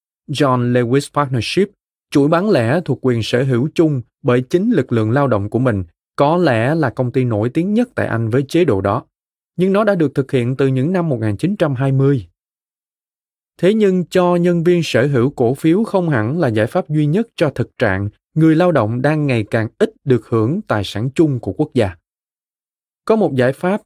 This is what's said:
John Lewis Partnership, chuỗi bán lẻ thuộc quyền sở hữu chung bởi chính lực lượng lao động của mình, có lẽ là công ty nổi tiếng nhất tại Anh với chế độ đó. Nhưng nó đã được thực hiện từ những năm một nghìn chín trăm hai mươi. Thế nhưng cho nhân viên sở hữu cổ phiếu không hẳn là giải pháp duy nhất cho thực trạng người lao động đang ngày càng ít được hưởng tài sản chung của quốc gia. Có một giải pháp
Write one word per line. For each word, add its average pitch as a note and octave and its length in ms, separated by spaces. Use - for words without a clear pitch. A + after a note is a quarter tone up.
John B2+ 460
Lewis B2 400
Partnership, C#3+ 580
chuỗi D3 160
bán E3+ 220
lẻ C#3 360
thuộc C3+ 160
quyền A#2+ 220
sở A#2+ 200
hữu C3 320
chung D3+ 260
bởi B2 200
chính F#3 300
lực D3+ 200
lượng A2 200
lao C#3+ 160
động G#2 220
của A#2+ 100
mình, A2+ 240
có D3+ 220
lẽ C3+ 380
là D3 140
công B2 220
ty C3 120
nổi A#2 260
tiếng F3 240
nhất A#3+ 220
tại G#2+ 120
Anh A2+ 220
với C3+ 180
chế E3+ 180
độ G2+ 160
đó. G2+ 240
Nhưng F#3+ 180
nó G#3 100
đã G3+ 120
được D#3 200
thực C3+ 160
hiện B2+ 240
từ C3+ 120
những C3 260
năm E3+ 160
một B2 100
nghìn G#2 180
chín F#3+ 180
trăm D3 200
hai C3+ 160
mươi. C3+ 360
Thế F#3 160
nhưng F#3+ 320
cho F3+ 300
nhân F3 280
viên F3 200
sở B2+ 240
hữu C3 220
cổ B2+ 240
phiếu E3 300
không F3+ 260
hẳn B2+ 300
là D3+ 80
giải A2 200
pháp F3+ 220
duy D3+ 160
nhất F#3+ 300
cho D#3 140
thực - 280
trạng G2+ 320
người D#3+ 220
lao F3+ 160
động A#2+ 300
đang D3 260
ngày A#2 240
càng A2 160
ít - 140
được B2 240
hưởng B2 340
tài G#2+ 220
sản A2 320
chung D3 240
của G2 140
quốc D3+ 200
gia. G2+ 220
Có A3+ 100
một E3 200
giải B2+ 180
pháp G3 320